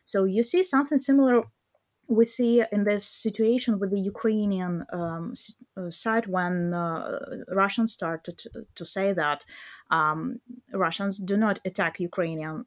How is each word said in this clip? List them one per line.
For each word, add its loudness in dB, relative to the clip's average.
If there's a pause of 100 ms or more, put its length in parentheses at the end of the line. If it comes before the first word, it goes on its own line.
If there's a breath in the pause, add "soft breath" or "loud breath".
So 0
you 2
see 2
something 2
similar 4 (680)
we 6
see 4
in 2
this 0
situation 0
with -2
the 0
Ukrainian, 0
um, -6
s-, -10 (240)
uh, -8
side -2
when, 0
uh, -4 (300)
Russians 2
started -6
to, -14 (240)
to -12
say 0
that, -2 (460 loud breath)
um, 0 (320)
Russians -2
do -2
not 2
attack -2
Ukrainian -4